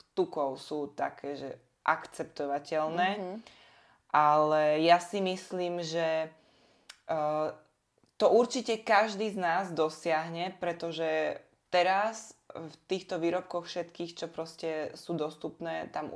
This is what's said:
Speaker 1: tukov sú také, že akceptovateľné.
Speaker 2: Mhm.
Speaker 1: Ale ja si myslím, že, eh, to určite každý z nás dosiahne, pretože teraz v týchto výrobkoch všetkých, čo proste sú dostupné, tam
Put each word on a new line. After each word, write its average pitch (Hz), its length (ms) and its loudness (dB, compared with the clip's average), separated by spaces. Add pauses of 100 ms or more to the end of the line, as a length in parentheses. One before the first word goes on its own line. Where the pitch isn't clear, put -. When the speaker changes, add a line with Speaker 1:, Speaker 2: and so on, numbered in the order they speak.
(160)
Speaker 1:
tukov 151 400 -2
sú 147 400 -8
také, 139 400 -6
že 135 140 -10 (340)
akceptovateľné. 156 1200 -2 (120)
Speaker 2:
Mhm. 185 160 -8 (720)
Speaker 1:
Ale 151 720 4
ja 165 160 8
si 175 240 -2
myslím, 185 640 -4
že, 160 480 -2 (800)
eh, 151 360 0 (680)
to 214 160 6
určite 233 480 4
každý 214 480 4
z 196 80 -6
nás 180 320 0
dosiahne, 165 880 -2
pretože 160 800 -2 (320)
teraz 196 640 0 (160)
v 160 240 -12 (160)
týchto 185 320 -4
výrobkoch 170 480 -2
všetkých, 170 480 -8
čo 170 160 -8
proste 160 640 -6
sú - 160 -10
dostupné, 160 800 -6
tam 151 240 -6